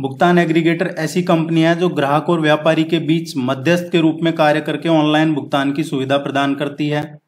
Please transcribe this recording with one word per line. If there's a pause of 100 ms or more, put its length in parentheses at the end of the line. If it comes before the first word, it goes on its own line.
भुगतान
एग्रीगेटर
ऐसी
कंपनी
है
जो
ग्राहक
और
व्यापारी
के
बीच
मध्यस्थ
के
रूप
में
कार्य
करके
ऑनलाइन
भुगतान
की
सुविधा
प्रदान
करती
है।